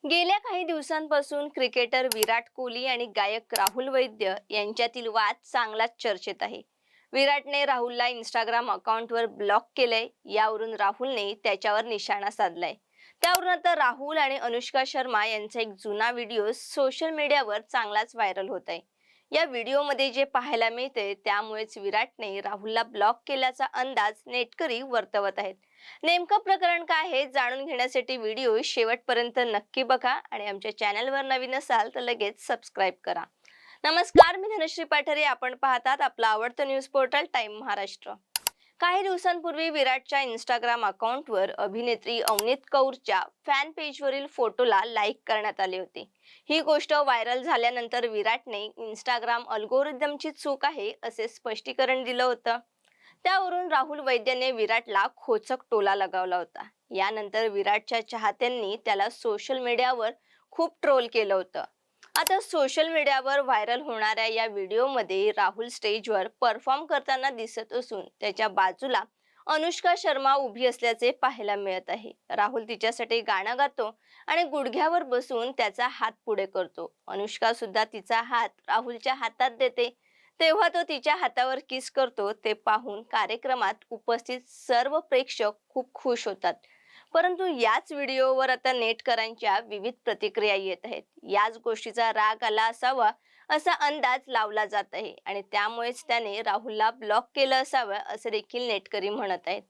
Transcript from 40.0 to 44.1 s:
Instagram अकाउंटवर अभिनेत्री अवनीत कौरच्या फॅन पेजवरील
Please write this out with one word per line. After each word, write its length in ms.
Instagram 600
अकाउंटवर 680
अभिनेत्री 680
अवनीत 380
कौरच्या 520
फॅन 260
पेजवरील 560